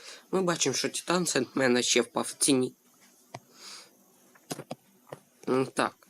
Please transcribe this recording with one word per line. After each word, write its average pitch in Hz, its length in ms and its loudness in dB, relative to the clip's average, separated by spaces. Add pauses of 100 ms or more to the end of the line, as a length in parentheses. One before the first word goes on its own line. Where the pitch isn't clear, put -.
(300)
Ми 190 120 0
бачимо, 170 320 0
що - 140 -2
Титан 170 380 -2
Сентмена 123 560 2
ще - 180 4
впав 117 240 -2
в - 80 -10
ціні. - 400 2 (2750)
М, 131 180 2
так. 131 300 -2 (140)